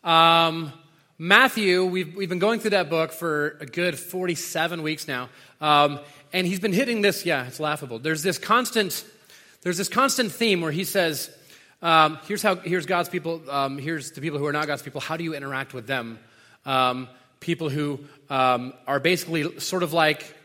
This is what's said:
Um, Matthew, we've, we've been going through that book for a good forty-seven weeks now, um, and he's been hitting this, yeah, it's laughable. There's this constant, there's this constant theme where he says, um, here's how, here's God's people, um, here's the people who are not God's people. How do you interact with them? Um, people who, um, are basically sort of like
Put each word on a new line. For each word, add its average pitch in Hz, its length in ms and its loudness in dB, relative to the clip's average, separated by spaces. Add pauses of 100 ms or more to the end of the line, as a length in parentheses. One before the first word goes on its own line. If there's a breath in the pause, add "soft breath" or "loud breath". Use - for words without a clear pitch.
Um, 165 680 4 (460 soft breath)
Matthew, 196 680 4
we've, 180 320 -4
we've 196 140 -6
been 180 100 -4
going 220 220 2
through 220 80 -2
that 185 200 2
book 160 220 0
for 151 480 -4
a 151 60 -12
good 170 340 -4
forty-seven 170 800 -4
weeks 156 280 -6
now, 123 180 -6 (320 loud breath)
um, 147 400 4 (320 loud breath)
and 180 160 0
he's 185 140 -2
been 208 100 0
hitting 226 300 2
this, 202 240 2
yeah, 143 200 0
it's 127 140 -14
laughable. 147 400 -4
There's 151 240 -2
this 175 140 0
constant, 226 680 0 (580 loud breath)
there's 180 160 -2
this 190 120 -2
constant 247 420 2
theme 202 300 2
where 160 100 -2
he 175 140 -2
says, 165 440 0 (520 loud breath)
um, 160 360 6 (100)
here's 202 140 -4
how, 202 140 2
here's 175 300 -4
God's 175 240 0
people, 165 320 -6 (100)
um, 139 260 -2
here's 143 360 -8
the 139 80 -14
people 147 180 -4
who 143 60 -2
are 147 80 -2
not 151 140 -2
God's 143 140 -4
people. 139 200 -10
How 160 160 -6
do 170 80 -6
you 160 80 -4
interact 139 400 -8
with 123 120 -10
them? 117 320 -6 (480 soft breath)
Um, 127 440 0 (320 soft breath)
people 165 260 -4
who, 147 320 -4 (300 loud breath)
um, 127 440 2 (140)
are 139 140 0
basically 165 580 0
sort 180 240 -2
of 156 80 -2
like 156 420 2 (120)